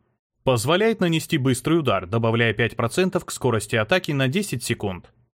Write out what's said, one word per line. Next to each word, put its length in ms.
Позволяет 560
нанести 380
быстрый 420
удар, 260
добавляя 480
пять 220
процентов 480
к 80
скорости 460
атаки 340
на 160
десять 340
секунд. 520